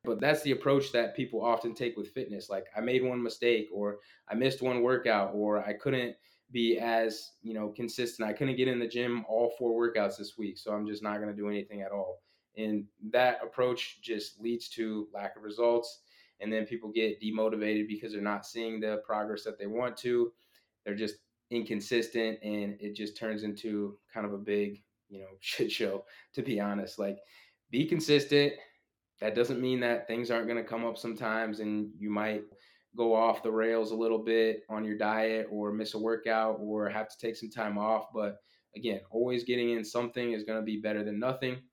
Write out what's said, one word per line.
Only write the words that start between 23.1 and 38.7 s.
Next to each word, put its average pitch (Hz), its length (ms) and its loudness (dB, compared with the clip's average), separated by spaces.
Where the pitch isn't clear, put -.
turns 110 260 -4
into 104 560 -4
kind 107 140 -4
of 101 80 -4
a 98 40 -8
big, 104 440 -2
you 98 120 -16
know, 95 120 -14
<laughs> 95 80 -20
shit - 320 -2
show, 98 320 -2
to 131 80 -4
be 110 180 0
honest. 101 380 -2
Like, 98 200 -2
be 139 160 2
consistent. 147 680 6
That 107 140 0
doesn't 120 260 4
mean 127 200 2
that 120 260 0
things 120 240 -2
aren't 113 180 2
gonna 117 160 -2
come 117 200 -4
up 113 140 -4
sometimes, 110 640 -2
and 107 380 -2
you 104 120 -4
might 104 340 0
go 117 180 4
off 113 280 4
the 113 100 0
rails 113 400 2
a 113 40 -2
little 110 260 2
bit 113 460 4
on 110 160 -4
your 107 140 -4
diet 110 520 2
or 104 220 -2
miss 107 220 -4
a 110 40 -4
workout 110 600 2
or 107 280 -2
have 110 200 -2
to - 100 -20
take 113 180 -4
some 110 140 -12
time 107 280 -2
off. 110 340 0
But 104 240 -2